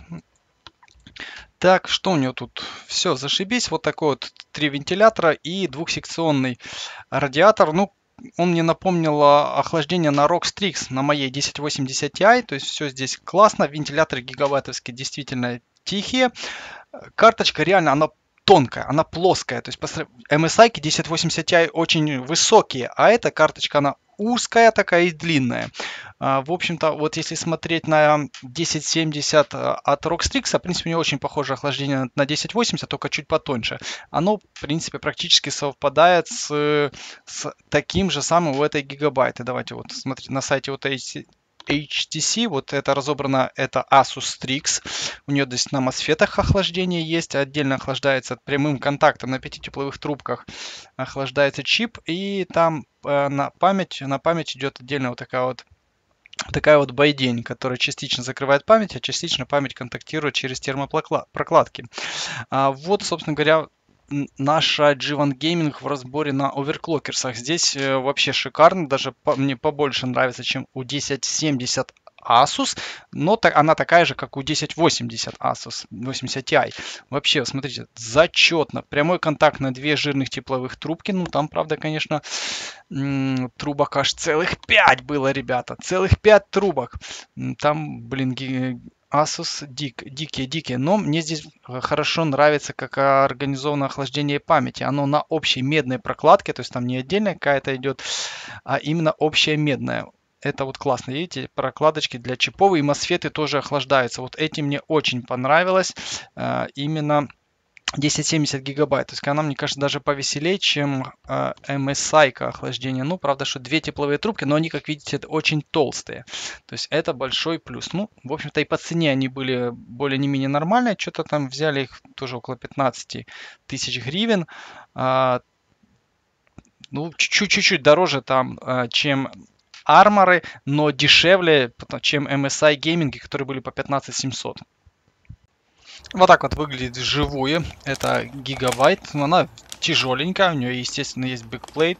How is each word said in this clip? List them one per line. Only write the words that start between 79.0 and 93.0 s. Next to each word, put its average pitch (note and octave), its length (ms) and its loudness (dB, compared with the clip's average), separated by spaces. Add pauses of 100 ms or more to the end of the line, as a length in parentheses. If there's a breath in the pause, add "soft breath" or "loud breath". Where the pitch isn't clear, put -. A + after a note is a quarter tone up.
контакт D3+ 420 2
на C3+ 120 -2
две C#3 240 -2
жирных C#3 340 -2
тепловых B2+ 460 -6
трубки. E3 360 -6
Ну, F#3 120 -2
там, D3 240 -2
правда, D#3+ 280 -2
конечно, D#3 460 -4 (680 loud breath)
м, C3+ 640 -2
трубок C#3+ 400 -2
аж C#3 180 0
целых E3 520 0
пять E3 360 6
было, C3+ 300 -2
ребята. B2+ 500 -4
Целых F#3 380 2
пять G#3+ 300 6
трубок. F3 460 0 (400 loud breath)
М, B2+ 200 -6
там, D3 460 -2
блин, C3 300 -2
ги-, B2+ 460 -4 (340)
Asus D3+ 540 -2
дик-, C3+ 420 -10
дикие, C#3 380 -8
дикие. C3 320 -6
Но D#3+ 180 2
мне D#3+ 260 0
здесь, D#3 220 -6 (240)
э, B2+ 120 -8
хорошо D3+ 440 0
нравится, D3 480 4
как - 260 -8
организовано C#3 880 2